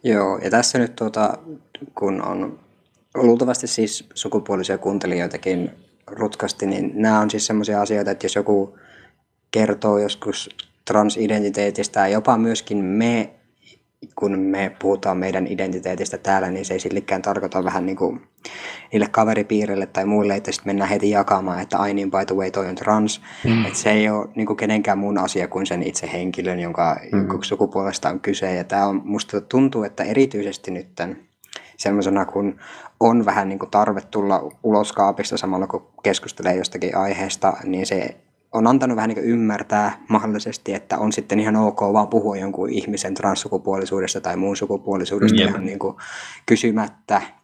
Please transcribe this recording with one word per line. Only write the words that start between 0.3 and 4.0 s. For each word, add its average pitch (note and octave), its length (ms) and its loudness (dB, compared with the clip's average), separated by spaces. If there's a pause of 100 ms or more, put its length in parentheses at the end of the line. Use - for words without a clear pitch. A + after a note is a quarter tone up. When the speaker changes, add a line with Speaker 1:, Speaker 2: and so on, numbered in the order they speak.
Speaker 1:
ja F#2+ 120 -4
tässä A#2 280 2
nyt A#2 180 0
tuota, G#2+ 420 0 (560)
kun F#2+ 280 -2
on F#2+ 360 -6 (560)
luultavasti A#2+ 520 4
siis - 480 -2